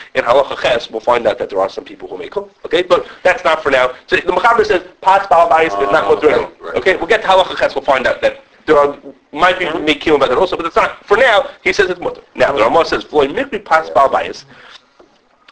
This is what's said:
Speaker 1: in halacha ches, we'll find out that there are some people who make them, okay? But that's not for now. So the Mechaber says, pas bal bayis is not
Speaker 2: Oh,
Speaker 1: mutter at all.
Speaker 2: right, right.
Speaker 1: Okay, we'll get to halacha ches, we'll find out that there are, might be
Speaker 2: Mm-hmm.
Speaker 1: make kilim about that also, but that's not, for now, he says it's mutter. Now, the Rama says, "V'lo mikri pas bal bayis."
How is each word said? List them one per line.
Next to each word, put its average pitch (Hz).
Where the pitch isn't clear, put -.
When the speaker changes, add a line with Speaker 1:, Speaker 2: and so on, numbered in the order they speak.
Speaker 1:
in 127
halacha 127
ches, 123
we'll 113
find 120
out 101
that -
there 95
are 95
some 98
people 95
who 95
make -
them, 202
okay? 175
But 175
that's 175
not 160
for 143
now. 127
So 180
the -
Mechaber 220
says, 190
pas 196
bal 170
bayis 160
is 143
not 156
Speaker 2:
Oh, -
Speaker 1:
mutter 147
at 123
all. 107
Speaker 2:
right, -
right. -
Speaker 1:
Okay, 185
we'll 165
get -
to 180
halacha 180
ches, 156
we'll 139
find 131
out -
that 107
there 151
are, 143
might 180
be 185
Speaker 2:
Mm-hmm. 156
Speaker 1:
make 147
kilim 156
about 131
that 123
also, 143
but 165
that's 165
not, -
for 202
now, 226
he 185
says 190
it's 175
mutter. -
Now, 120
the 107
Rama 151
says, 139
"V'lo 143
mikri 240
pas 160
bal 113
bayis." 92